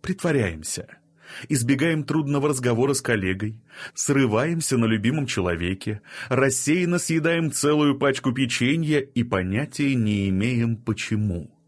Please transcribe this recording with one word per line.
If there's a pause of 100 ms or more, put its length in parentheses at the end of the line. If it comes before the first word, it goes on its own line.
притворяемся. (500)
Избегаем
трудного
разговора
с
коллегой, (360)
срываемся
на
любимом
человеке, (260)
рассеянно
съедаем
целую
пачку
печенья
и
понятия
не
имеем,
почему.